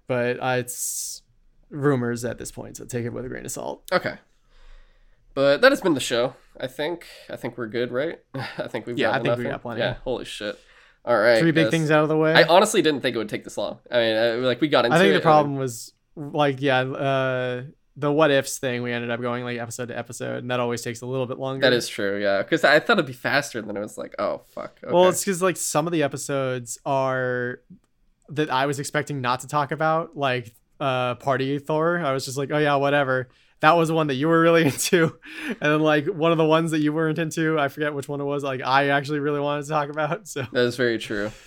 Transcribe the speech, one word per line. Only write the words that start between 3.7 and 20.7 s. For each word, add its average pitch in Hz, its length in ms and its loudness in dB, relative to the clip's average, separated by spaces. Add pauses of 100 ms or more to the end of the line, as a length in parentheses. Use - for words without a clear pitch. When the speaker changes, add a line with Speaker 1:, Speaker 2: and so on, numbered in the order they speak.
Speaker 2:
Okay. 175 240 -2 (1160)
But 139 280 2
that 262 100 8
has - 100 0
been 180 120 2
the 127 60 0
show, 123 360 -2 (240)
I 131 80 -6
think. 170 400 -8 (220)
I - 80 -10
think 120 200 -8
we're 120 100 -6
good, 117 240 -4
right? 143 360 -4
<laughs> - 60 -20
I - 340 -8
think - 180 -8
we've 120 120 -6
Speaker 1:
Yeah, 135 100 2
Speaker 2:
got - 60 2
Speaker 1:
I 131 40 0
think 123 100 -4
Speaker 2:
enough 147 120 0
Speaker 1:
we 123 60 -4
Speaker 2:
in- 139 60 -4
Speaker 1:
got 123 100 -8
plenty. 117 200 -8
Speaker 2:
Yeah, 101 120 -2 (100)
holy 123 220 -6
shit. - 340 -10 (440)
All 117 140 2
right, 113 220 6
Speaker 1:
Three 165 120 4
big 160 140 4
Speaker 2:
guys. - 60 0
Speaker 1:
things 160 180 0
out 156 140 4
of 151 60 0
the 156 80 2
way. 156 160 4
Speaker 2:
I 160 100 8
honestly 190 400 6
didn't 143 180 2
think 123 140 -2
it 113 40 0
would 104 100 -4
take 120 140 -8
this - 140 -12
long. - 220 -6 (120)
I 123 60 2
mean, 113 200 4
I, 117 180 4
like, 123 260 0
we 160 60 2
got 139 180 4
into 156 100 4
Speaker 1:
I 165 40 6
think 196 80 8
Speaker 2:
it 196 40 6
Speaker 1:
the 185 40 4
Speaker 2:
and 165 80 2
Speaker 1:
problem 151 320 4
was, 131 380 -8 (220)
like, 143 460 -2
yeah, 131 200 2
uh, 131 840 -2 (340)
the 147 140 -2
what 151 180 6
ifs 135 300 2
thing, 123 240 -4
we 120 80 -4
ended 120 180 -6
up 117 100 -4
going, 123 240 -4
like, 120 140 -6
episode 117 300 -10
to 120 100 -10
episode, 123 460 -8
and 123 80 -6
that 123 80 0
always 120 240 -2